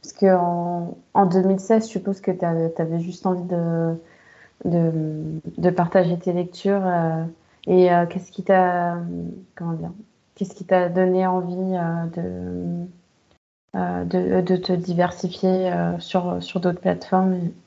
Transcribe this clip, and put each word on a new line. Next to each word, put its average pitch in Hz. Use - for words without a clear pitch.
parce -
que 190
en, 175
en 196
deux 180
mille 190
seize, 220
je -
suppose 190
que -
t'avais, 165
t'avais 165
juste 170
envie 180
de, 165
de, 165
de 175
partager 175
tes 180
lectures, 180
euh, 165
et, 180
euh, 175
qu'est-ce 185
qui 190
t'a, 180
comment 170
dire, 165
qu'est-ce 190
qui -
t'a 180
donné 185
envie, 180
euh, 175
de, 180
euh, 180
de, 180
de 180
te 185
diversifier, 180
euh, 170
sur, 180
sur -
d'autres 175
plateformes 185